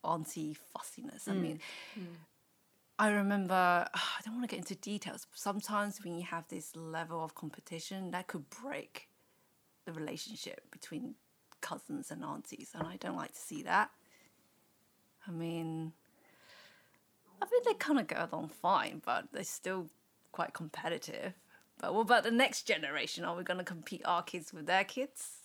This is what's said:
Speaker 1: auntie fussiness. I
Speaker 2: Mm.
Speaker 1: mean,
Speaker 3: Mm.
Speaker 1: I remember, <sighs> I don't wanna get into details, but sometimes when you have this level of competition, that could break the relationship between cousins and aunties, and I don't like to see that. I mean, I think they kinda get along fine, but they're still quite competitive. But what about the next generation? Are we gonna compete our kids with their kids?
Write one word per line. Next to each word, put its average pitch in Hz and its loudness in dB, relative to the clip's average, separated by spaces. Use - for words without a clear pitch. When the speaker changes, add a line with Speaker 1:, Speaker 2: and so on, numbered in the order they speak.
Speaker 1:
auntie 156 0
fussiness. - -10
I 196 0
Speaker 2:
Mm. 190 4
Speaker 1:
mean, 160 0
Speaker 3:
Mm. 185 -8
Speaker 1:
I 214 6
remember, 202 4
<sighs> 180 8
I - -2
don't 220 -6
wanna 247 -2
get - -4
into 180 -6
details, - -6
but - -16
sometimes 202 0
when 175 -4
you 175 -4
have 165 -6
this - -10
level 165 -4
of 160 -8
competition, 170 -8
that 180 -4
could 151 -6
break - -10
the 170 -8
relationship - -8
between - -8
cousins - -6
and 160 -8
aunties, - -8
and 160 -4
I 180 -10
don't 180 -4
like - -6
to - -14
see - -8
that. 196 4
I 202 -10
mean, 165 -2
I 415 0
think 494 6
they 453 6
kinda 285 4
get - 0
along 151 -2
fine, 170 4
but - 0
they're 185 -4
still 185 -4
quite - -2
competitive. - -6
But - 0
what 220 6
about 220 8
the 226 4
next 240 6
generation? 156 0
Are 170 0
we 180 -4
gonna 180 0
compete 175 -8
our 175 4
kids 175 -8
with 156 -8
their 185 6
kids? - -6